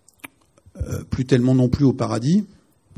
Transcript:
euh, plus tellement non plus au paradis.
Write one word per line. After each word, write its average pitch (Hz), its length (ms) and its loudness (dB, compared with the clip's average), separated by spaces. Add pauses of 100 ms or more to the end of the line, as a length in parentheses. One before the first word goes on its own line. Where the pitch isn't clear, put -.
(760)
euh, - 280 -8
plus - 200 -6
tellement 127 300 2
non 127 140 4
plus 139 160 -2
au 127 80 4
paradis. 120 520 -2 (540)